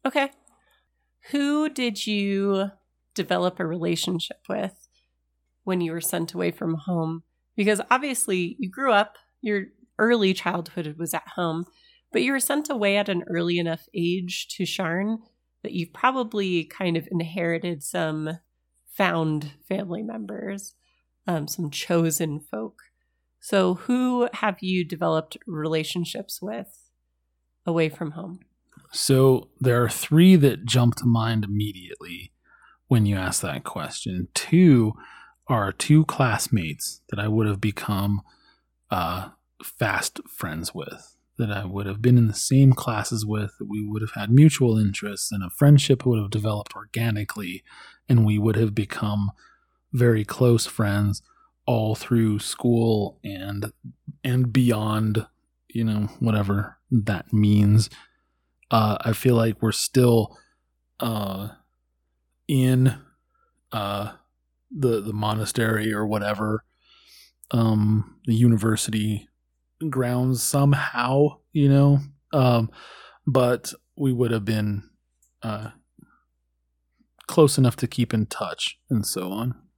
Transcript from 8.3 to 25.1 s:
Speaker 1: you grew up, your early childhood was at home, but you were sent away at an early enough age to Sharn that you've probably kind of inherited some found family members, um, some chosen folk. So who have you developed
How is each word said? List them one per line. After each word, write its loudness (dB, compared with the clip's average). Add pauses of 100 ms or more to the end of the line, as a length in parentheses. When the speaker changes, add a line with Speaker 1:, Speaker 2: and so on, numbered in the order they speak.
Speaker 1:
you -6
grew -2
up, 2 (240)
your -4 (320)
early 2
childhood -6
was -8
at -8
home, -4 (460)
but -2
you 0
were -2
sent -4
away 0
at -2
an -4
early -2
enough -4
age -4
to -8
Sharn -4 (460)
that -12
you've -8
probably -2
kind -4
of -4
inherited -4
some -6 (480)
found -2 (140)
family -6
members, -12 (520)
um, -4
some -8
chosen -2
folk. -12 (580)
So 0
who 0
have -4
you -2
developed -4